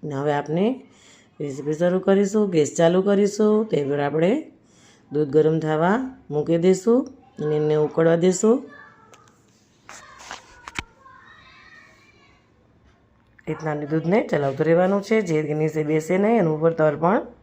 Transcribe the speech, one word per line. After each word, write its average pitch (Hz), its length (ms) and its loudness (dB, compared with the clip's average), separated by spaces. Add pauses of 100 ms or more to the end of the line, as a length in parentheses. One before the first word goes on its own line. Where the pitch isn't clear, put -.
અને 151 180 -10
હવે 147 200 -2
આપણે 160 260 -2 (720)
રેસીપી 147 380 -6
શરૂ 180 280 0
કરીશું. 202 380 2 (100)
ગેસ 147 240 2
ચાલુ 170 280 4
કરીશું. 202 480 2 (160)
તે - 80 -2 (100)
પર 143 180 -2
આપણે 160 260 0 (800)
દૂધ 147 220 -2
ગરમ 156 300 4
થવા 160 320 2 (360)
મૂકી 151 320 0
દઈશું 190 340 2 (420)
અને 151 160 -2
એને 151 200 0 (100)
ઉકળવા 165 380 2
દઈશું. 185 300 2 (4000)
રીતના 151 460 -8
દૂધને 160 260 0 (120)
ચલાવતું 143 380 -2
રહેવાનું 185 400 2
છે, 226 80 2 (100)
જે 160 100 -2 (240)
નીચે 156 300 -2
બેસે 156 320 0
નહીં 220 200 2
અને 165 120 2
ઉપર 160 240 0
તર 156 240 2
પણ 196 180 2 (220)